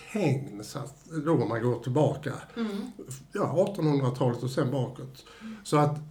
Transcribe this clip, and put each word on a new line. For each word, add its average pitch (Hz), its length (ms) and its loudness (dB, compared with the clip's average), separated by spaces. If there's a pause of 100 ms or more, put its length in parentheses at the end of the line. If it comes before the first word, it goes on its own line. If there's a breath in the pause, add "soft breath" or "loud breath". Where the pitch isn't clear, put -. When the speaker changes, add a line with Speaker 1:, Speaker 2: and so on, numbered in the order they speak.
Speaker 1:
hägn, 127 580 -2
så - 160 -10
att, - 160 -10 (300)
då 160 120 6
man 113 260 2
går 120 160 2
tillbaka, 127 540 2 (240)
Speaker 2:
Mm. 220 340 -4 (400)
Speaker 1:
ja, 202 120 -2
artonhundratalet 139 1000 2
och 127 60 -2
sen 131 220 0
bakåt. 127 540 -4 (380 loud breath)
Så 151 140 2
att 147 200 4 (140)